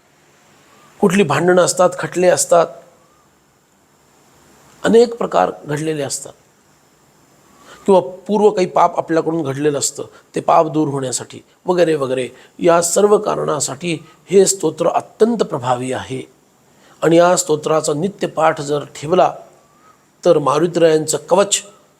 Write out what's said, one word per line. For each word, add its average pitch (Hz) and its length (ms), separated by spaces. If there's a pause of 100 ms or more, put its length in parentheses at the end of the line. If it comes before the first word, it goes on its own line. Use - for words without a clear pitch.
(1000)
कुठली 196 220
भांडणं 170 420
असतात, 180 240 (100)
खटले 175 280
असतात, 170 400 (2250)
अनेक 233 320
प्रकार 185 360 (140)
घडलेले 151 380
असतात - 300 (1500)
किंवा 190 160 (260)
पूर्व 208 220
काही 185 180
पाप 170 300
आपल्याकडून 160 460
घडलेलं 139 360
असतं, - 240 (320)
ते - 40
पाप 160 280
दूर 156 200
होण्यासाठी 131 520 (260)
वगैरे 175 300
वगैरे, 127 340 (300)
या 170 220
सर्व 202 360
कारणासाठी 151 800 (320)
हे 190 160
स्तोत्र 156 440
अत्यंत - 480
प्रभावी 127 540
आहे. 120 300 (800)
आणि 165 140
या 175 200
स्तोत्राचा 156 580
नित्यपाठ 160 680
जर 143 220 (120)
ठेवला, 160 400 (920)
तर 165 140
मारुतीरायांचं 156 800 (120)
कवच, 196 320 (380)